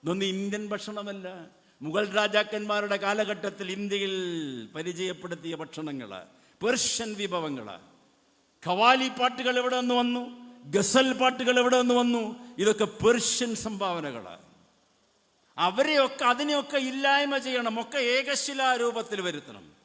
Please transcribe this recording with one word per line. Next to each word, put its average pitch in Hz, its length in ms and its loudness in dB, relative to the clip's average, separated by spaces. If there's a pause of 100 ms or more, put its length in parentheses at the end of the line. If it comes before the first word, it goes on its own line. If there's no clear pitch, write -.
ഇതൊന്നും 185 220 0
ഇന്ത്യൻ 196 420 -4
ഭക്ഷണമല്ല. 196 760 -10 (360)
മുഗൾ 185 280 0
രാജാക്കന്മാരുടെ 208 880 0
കാലഘട്ടത്തിൽ 202 760 -2
ഇന്ത്യയിൽ 196 420 -2 (600)
പരിചയപ്പെടുത്തിയ 170 800 -6
ഭക്ഷണങ്ങള്, 139 680 -8 (440)
പേർഷ്യൻ 226 480 0
വിഭവങ്ങള്. 156 640 -4 (880)
ഖവാലി 247 400 4
പാട്ടുകൾ 247 500 0
എവിടെ 254 240 0
നിന്ന് 247 140 2
വന്നു? 247 580 -2 (120)
ഗസൽ 226 480 4
പാട്ടുകൾ 254 460 2
എവിടെ 247 220 6
നിന്ന് 247 140 4
വന്നു? 240 400 2 (220)
ഇതൊക്കെ 208 280 4
പേർഷ്യൻ 233 720 2
സംഭാവനകള്. 160 840 -6 (1200)
അവരെയൊക്കെ, 269 680 2
അതിനെയൊക്കെ 285 520 0
ഇല്ലായ്മ 277 600 2
ചെയ്യണം, 240 440 -2
ഒക്കെ 226 160 -6
ഏകശിലാരൂപത്തിൽ 247 1200 0
വരുത്തണം. 131 520 -8 (120)